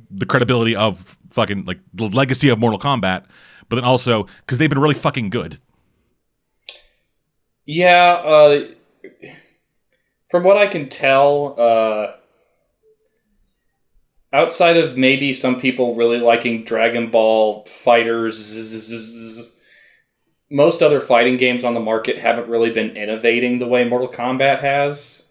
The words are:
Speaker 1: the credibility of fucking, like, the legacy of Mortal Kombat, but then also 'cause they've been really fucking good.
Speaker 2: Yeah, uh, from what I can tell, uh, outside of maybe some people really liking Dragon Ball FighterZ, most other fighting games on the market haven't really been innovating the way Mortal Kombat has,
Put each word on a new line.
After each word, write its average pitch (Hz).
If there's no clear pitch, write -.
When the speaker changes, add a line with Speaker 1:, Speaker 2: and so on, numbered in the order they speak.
Speaker 1:
the 95
credibility 117
of 98
fucking, 104
like, 90
the 107
legacy 131
of 110
Mortal 110
Kombat, 98
but 117
then 123
also 120
'cause 123
they've 151
been 143
really 147
fucking 131
good. 80
Speaker 2:
Yeah, 175
uh, 151
from 180
what 196
I 208
can 151
tell, 143
uh, 110
outside 170
of 135
maybe 135
some 127
people 123
really 117
liking 117
Dragon 117
Ball 110
FighterZ, 113
most 156
other 147
fighting 123
games 123
on 120
the 117
market 110
haven't 117
really 113
been 107
innovating 117
the 120
way 123
Mortal 123
Kombat 131
has, 143